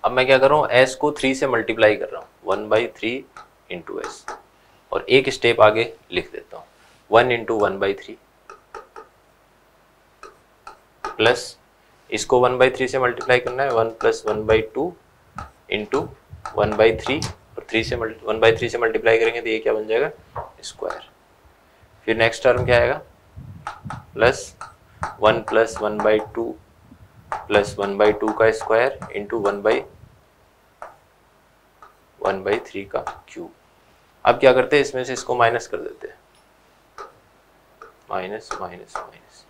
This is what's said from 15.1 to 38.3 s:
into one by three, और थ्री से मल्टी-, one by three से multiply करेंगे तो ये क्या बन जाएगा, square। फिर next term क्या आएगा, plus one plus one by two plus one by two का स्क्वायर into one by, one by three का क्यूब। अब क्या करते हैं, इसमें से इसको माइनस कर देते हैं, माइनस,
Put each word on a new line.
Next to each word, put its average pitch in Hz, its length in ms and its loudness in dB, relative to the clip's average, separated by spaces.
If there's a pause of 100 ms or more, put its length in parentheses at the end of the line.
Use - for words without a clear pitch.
into 107 260 -4 (560)
one 107 240 0
by 110 60 6 (120)
three, 143 260 -4 (320)
और - 140 -16
थ्री 113 140 -2
से 123 120 -6
मल्टी-, 113 320 -8
one 110 140 -2
by 113 160 8
three 120 120 -4
से 120 80 -4
multiply 113 400 2
करेंगे 113 220 0
तो 117 80 -6
ये 110 100 -2
क्या 110 140 0
बन 107 140 -4
जाएगा, 123 240 0 (520)
square। - 460 -10 (1000)
फिर 110 100 0
next 113 280 0
term 123 200 4
क्या 120 160 4
आएगा, 127 200 0 (1120)
plus - 400 0 (640)
one 110 300 4
plus 110 300 2
one 107 180 -2
by 107 160 4 (220)
two 117 160 -4 (960)
plus 104 280 0
one 101 220 -4
by 104 120 4 (100)
two 107 180 -2
का 113 140 6
स्क्वायर 117 460 0 (180)
into 104 280 -6
one 101 180 -2
by, 110 120 2 (2500)
one 95 240 -4
by 104 140 0 (100)
three 98 220 -12
का - 100 -4 (280)
क्यूब। - 220 -16 (720)
अब 123 160 4
क्या 131 120 8
करते 127 240 2
हैं, 139 80 4
इसमें 131 200 -6
से 131 80 -8
इसको 123 240 -6
माइनस 117 300 0
कर - 120 -8
देते - 300 -12
हैं, - 100 -20 (1900)
माइनस, 95 380 -8 (120)